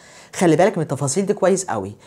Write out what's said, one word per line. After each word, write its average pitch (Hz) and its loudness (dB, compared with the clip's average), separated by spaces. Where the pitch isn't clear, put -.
خلي 165 4
بالك 190 2
من 165 -2
التفاصيل 143 -4
دي 208 -2
كويس 190 0
قوي. 98 -6